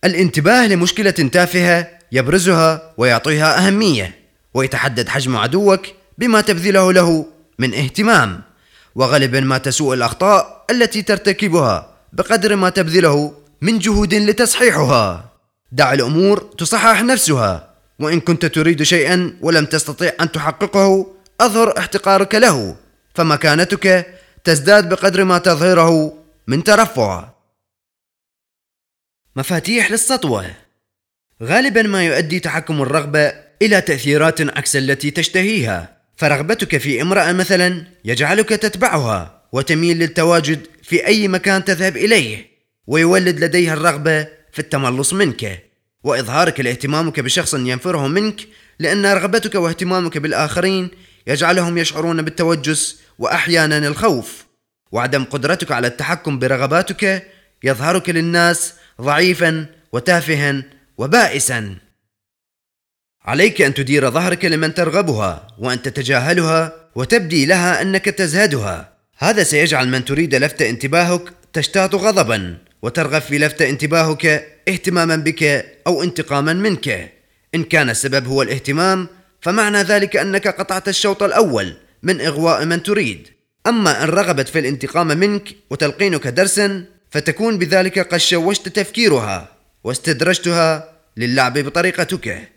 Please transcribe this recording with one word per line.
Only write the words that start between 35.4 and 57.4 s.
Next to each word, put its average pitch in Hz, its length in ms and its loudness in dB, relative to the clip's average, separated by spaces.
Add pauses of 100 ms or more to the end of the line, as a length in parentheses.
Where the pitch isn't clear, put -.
فرغبتك 151 600 -2
في 131 260 -2
امرأة 175 300 2
مثلًا 180 520 0 (200)
يجعلك 147 440 0
تتبعها 185 920 -2 (100)
وتميل 165 460 0
للتواجد 165 680 0 (160)
في - 240 -2
أي 202 220 2
مكان 190 360 0
تذهب 185 320 -2
إليه، 131 500 0 (400)
ويولد 170 580 2
لديها 170 300 0
الرغبة 156 480 0 (300)
في - 60 -14
التملص 135 540 -2
منك، 117 520 -2 (400)
وإظهارك 139 560 0
لاهتمامك 143 600 -4
بشخص 139 340 -2
ينفره 135 520 -4
منك، 208 420 -4 (300)
لأن 190 280 0
رغبتك 196 480 0
واهتمامك 175 640 -2
بالآخرين 175 720 -2 (360)
يجعلهم 170 520 0
يشعرون 160 440 -2
بالتوجس 160 800 -2 (180)
وأحيانًا 156 600 0
الخوف، 147 680 -2 (480)
وعدم 127 320 -2
قدرتك 147 480 -4
على 123 140 -2
التحكم 147 520 -4
برغباتك 170 880 -2 (360)